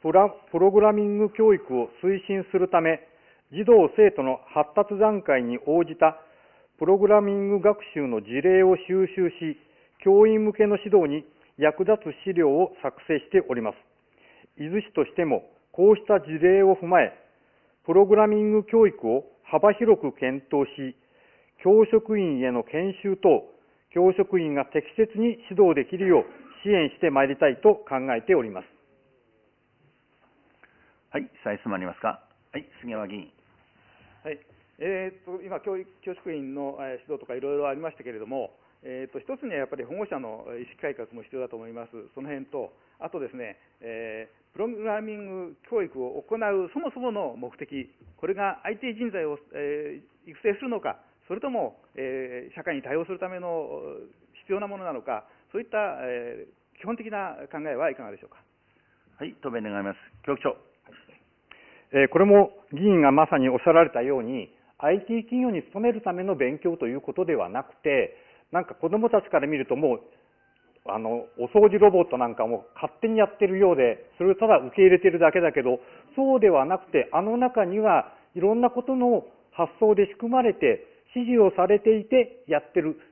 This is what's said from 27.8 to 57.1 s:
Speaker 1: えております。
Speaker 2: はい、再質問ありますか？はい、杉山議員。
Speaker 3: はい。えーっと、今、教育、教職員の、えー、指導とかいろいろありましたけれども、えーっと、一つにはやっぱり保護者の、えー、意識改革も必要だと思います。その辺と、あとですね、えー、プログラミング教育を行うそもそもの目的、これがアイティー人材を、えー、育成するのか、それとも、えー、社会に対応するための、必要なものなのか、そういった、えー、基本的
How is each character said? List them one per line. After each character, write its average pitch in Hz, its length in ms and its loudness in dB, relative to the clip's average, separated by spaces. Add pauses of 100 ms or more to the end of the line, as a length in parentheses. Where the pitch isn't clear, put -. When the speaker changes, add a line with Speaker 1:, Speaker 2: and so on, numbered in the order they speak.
Speaker 1:
え 117 60 -4
て 185 140 0
お 147 80 2
り 110 80 -8
ま 92 120 -12
す。 - 60 -20 (2500)
Speaker 2:
は 123 80 -8
い、 - 120 -10 (120)
再 107 160 -6
質 - 60 -20
問 104 100 -6
あ 95 40 -6
り 90 80 -8
ま 87 80 -10
す - 60 -20
か？ 110 200 -6 (320)
は 143 60 -12
い、 151 100 -16 (120)
杉 120 120 -14
山 107 160 -10
議 101 80 -14
員。 95 160 -18 (880)
Speaker 3:
は 151 80 -12
い。 143 80 -14 (400)
え 185 340 -8 (140)
ー 180 80 -14
っ 185 40 -12
と、 175 40 -18
今、 185 180 -12
教 196 180 -8
育、 190 100 -14 (140)
教 185 120 -12
職 185 180 -14
員 139 220 -12
の、 139 260 -10
え - 20 -14
ー、 135 80 -12 (120)
指 151 100 -16
導 135 60 -8
と - 80 -20
か 123 80 -12
い 127 60 -10
ろ 139 140 -6
い 143 40 -2
ろ 143 100 -4
あ 135 60 -6
り 143 60 -12
ま 160 100 -10
し - 60 -18
た 123 80 -20
け 123 80 -12
れ 110 60 -14
ど 107 80 -14
も、 123 240 -10 (320)
え 131 240 -14
ー - 20 -20
っ - 40 -20
と、 139 60 -14
一 262 200 -12
つ - 60 -16
に 247 60 -14
は 170 60 -8
や 139 80 -6
っ 131 40 -10
ぱ 143 80 -12
り 131 80 -12
保 123 100 -14
護 202 120 -10
者 165 140 -10
の、 113 280 -14
え 120 100 -16
ー、 123 40 -16
意 120 40 -16
識 - 100 -20
改 143 180 -10
革 113 180 -16
も 117 100 -18
必 - 120 -20
要 131 60 -10
だ 127 80 -10
と 120 80 -16
思 113 100 -18
い 117 60 -18
ま 117 140 -16
す。 117 40 -20 (240)
そ 135 80 -18
の 139 60 -14
辺 139 180 -14
と、 127 260 -12 (280)
あ 160 100 -14
と 180 80 -12
で 135 120 -10
す 131 60 -20
ね、 117 200 -14 (240)
え 113 500 -14
ー、 - 220 -20
プ - 80 -12
ロ 220 80 -6
グ 214 160 -12
ラ 214 160 -6
ミ 214 140 -14
ン 190 360 -14
グ 156 60 -20 (140)
教 226 120 -4
育 131 220 -10
を - 180 -12
行 - 140 -8
う 202 380 -4
そ 277 40 -10
も 285 120 -8
そ 254 100 -16
も 247 100 -6
の 185 260 -8
目 123 200 -14
的、 135 340 -14 (260)
こ - 100 -10
れ 190 80 -4
が 196 300 -6
ア 190 60 -8
イ 220 80 -10
テ 254 120 -10
ィ - 20 -
ー - 40 -14
人 233 140 -8
材 185 140 -6
を、 147 140 -6 (160)
え 147 460 -8 (260)
ー、 170 40 -20
育 160 120 -20
成 202 120 -2
す 202 80 -12
る 269 60 -8
の 233 120 -6
か、 - 200 -8 (260)
そ - 80 -10
れ 214 60 -10
と 277 100 -8
も、 175 300 -8 (140)
え 127 560 -10
ー、 - 40 -20
社 165 100 -16
会 170 100 -6
に 135 80 -8
対 131 140 -8
応 165 80 -4
す 190 80 -12
る 180 60 -12
た 185 100 -10
め 185 100 -14
の、 160 440 -10 (500)
必 - 200 -14
要 190 80 -4
な 202 60 -8
も 202 120 -14
の 190 60 -14
な 170 80 -8
の 120 100 -10
か、 113 220 -8 (280)
そ 190 60 -8
う 233 40 -6
い - 20 -16
っ 226 40 -18
た、 202 340 -6
え 120 440 -10
ー、 - 320 -20
基 - 40 -20
本 226 140 -8
的 220 140 -16